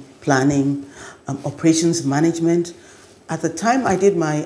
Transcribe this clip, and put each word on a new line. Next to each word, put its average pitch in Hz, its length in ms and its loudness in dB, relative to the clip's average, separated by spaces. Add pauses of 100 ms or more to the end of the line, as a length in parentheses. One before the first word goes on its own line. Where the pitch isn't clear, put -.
(220)
planning, 139 640 0 (420)
um, 135 180 -8
operations 165 600 0
management. 165 680 0 (560)
At 160 120 -6
the 165 80 -2
time 233 380 -2
I 196 80 2
did 175 220 2
my 151 280 -2